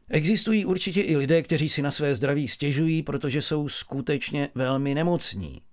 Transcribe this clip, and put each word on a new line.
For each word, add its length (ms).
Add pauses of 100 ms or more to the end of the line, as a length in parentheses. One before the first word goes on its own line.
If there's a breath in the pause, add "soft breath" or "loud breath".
Existují 560
určitě 360
i 160
lidé, 260
kteří 260
si 120
na 100
své 240
zdraví 320
stěžují, 560
protože 380
jsou 280
skutečně 840
velmi 400
nemocní. 680 (120)